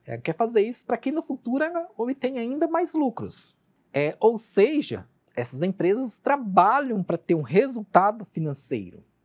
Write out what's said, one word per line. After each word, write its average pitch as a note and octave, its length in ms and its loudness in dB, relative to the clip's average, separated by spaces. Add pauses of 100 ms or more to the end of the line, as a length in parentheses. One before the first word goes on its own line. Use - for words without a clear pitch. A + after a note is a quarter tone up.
ela A#2+ 140 -10
quer D#3+ 160 -4
fazer A3+ 260 2
isso A#3 240 -4
pra A#3+ 120 -2
que C4+ 140 -4
no D#4 120 -4
futuro C4+ 400 -4
ela E4+ 340 -4
obtenha B3+ 440 -4
ainda C#4+ 260 -2
mais E4 260 -2
lucros. B3 640 -4 (380)
É, D3 260 0
ou A3+ 180 4
seja, G3+ 680 0 (260)
essas B2+ 300 -6
empresas G3 540 0
trabalham A3+ 840 2
pra E3+ 160 -2
ter - 160 -2
um D#3+ 80 2
resultado G#3 840 2
financeiro. C3+ 800 -6 (220)